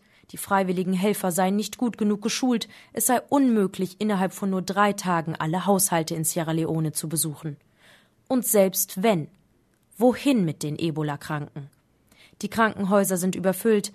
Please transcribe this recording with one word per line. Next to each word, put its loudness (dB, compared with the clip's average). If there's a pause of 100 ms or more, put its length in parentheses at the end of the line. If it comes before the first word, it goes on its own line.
(300)
Die -16
freiwilligen 0
Helfer 0
seien 2
nicht -4
gut -2
genug 0
geschult. 0 (240)
Es -2
sei 2
unmöglich, 2
innerhalb 0
von -4
nur -2
drei 2
Tagen -2
alle -2
Haushalte 2
in -2
Sierra -2
Leone 0
zu -8
besuchen. -6 (720)
Und 0
selbst 2
wenn, 2 (680)
wohin 2
mit -4
den -6
Ebola-Kranken? -6 (760)
Die -4
Krankenhäuser 2
sind 0
überfüllt, 0